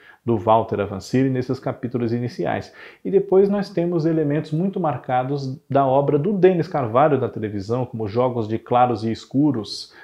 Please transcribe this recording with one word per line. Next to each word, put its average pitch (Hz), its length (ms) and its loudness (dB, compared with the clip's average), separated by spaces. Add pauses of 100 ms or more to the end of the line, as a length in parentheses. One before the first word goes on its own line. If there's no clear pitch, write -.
(240)
do 117 140 0
Walter 110 440 2
Avancini 101 480 -2
nesses 127 300 -2
capítulos 120 540 -4
iniciais. 117 580 -4 (320)
E 196 60 -6
depois 190 400 4
nós 202 220 -2
temos 170 340 0
elementos 156 460 0
muito 190 280 -2
marcados 135 880 -2
da 139 200 2
obra 139 320 4
do 170 120 0
Denis 180 360 2
Carvalho 131 520 2
na 120 80 -2
televisão, 107 600 -4
como 110 200 -6
jogos 117 400 0
de 110 120 -4
claros 120 440 2
e 113 80 -2
escuros, 127 800 -2 (120)